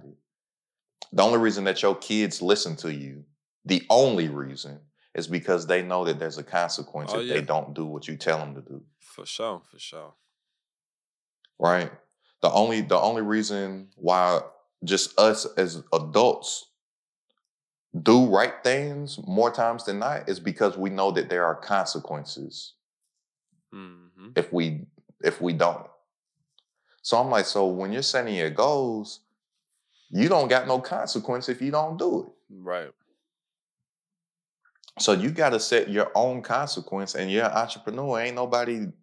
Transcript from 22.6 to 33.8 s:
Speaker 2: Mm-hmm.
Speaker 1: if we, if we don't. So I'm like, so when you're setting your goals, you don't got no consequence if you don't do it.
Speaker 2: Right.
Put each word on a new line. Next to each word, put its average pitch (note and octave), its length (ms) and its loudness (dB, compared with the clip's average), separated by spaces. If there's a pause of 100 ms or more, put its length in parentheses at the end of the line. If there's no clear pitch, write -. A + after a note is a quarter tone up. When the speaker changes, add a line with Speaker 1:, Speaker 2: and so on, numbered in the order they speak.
Speaker 2:
Mm-hmm. F2+ 600 -20
Speaker 1:
if - 160 2
we, E2 360 -2 (360)
if E2+ 200 0
we F2 100 0
don't. E2+ 340 0 (1160)
So - 160 2
I'm C3 100 2
like, G#2+ 160 4
so G2 220 2
when F#2+ 260 -2
you're B2 100 -2
setting B2 320 0
your E2 140 0
goals, A#2 720 0 (880)
you B2+ 220 2
don't D3+ 180 4
got B2+ 180 4
no C3 140 2
consequence B2+ 680 -4
if B2+ 100 -6
you C3+ 100 -2
don't D#3 280 -2
do - 240 0
it. - 100 -16 (160)
Speaker 2:
Right. F2+ 400 -8 (2000)